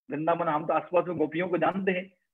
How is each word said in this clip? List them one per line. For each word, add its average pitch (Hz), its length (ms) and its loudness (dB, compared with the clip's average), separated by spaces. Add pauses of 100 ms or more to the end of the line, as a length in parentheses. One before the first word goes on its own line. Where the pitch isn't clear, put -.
(100)
वृंदावन, 165 380 0
हम 156 180 0
तो 170 60 0
आसपास 165 360 2
में 175 100 -4
गोपियों 156 300 0
को 175 100 0
जानते 185 340 0
हैं, 180 180 -6 (240)